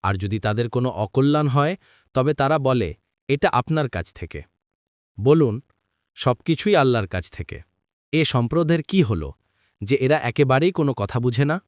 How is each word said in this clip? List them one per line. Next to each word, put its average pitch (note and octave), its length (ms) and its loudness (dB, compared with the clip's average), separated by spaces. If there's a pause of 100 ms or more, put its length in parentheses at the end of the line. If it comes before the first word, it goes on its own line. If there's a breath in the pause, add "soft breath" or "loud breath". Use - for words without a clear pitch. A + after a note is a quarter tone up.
আর G2 120 -2
যদি G2+ 240 -4
তাদের A2 300 -2
কোনো B2+ 200 -2
অকল্যাণ C#3 600 0
হয়, C#3+ 280 0 (380 soft breath)
তবে C3+ 200 2
তারা C#3+ 240 2
বলে, B2+ 360 0 (340)
"এটা D3 240 0
আপনার C#3+ 360 -2
কাছ F2 240 -8
থেকে।" - 300 -14 (800)
বলুন, C3 400 2 (540)
সবকিছুই E3 640 0
আল্লাহর B2 300 4
কাছ - 240 -6
থেকে। - 300 -12 (520)
এ D#3 120 2
সম্প্রদায়ের D#3 640 0
কি F#3+ 140 2
হল E2 300 -2 (500)
যে G#2 120 0
এরা C#3 260 2
একেবারেই C3+ 520 2
কোনো C#3+ 220 0
কথা G#2 260 -4
বুঝে B2 240 0
না? D#3+ 240 -2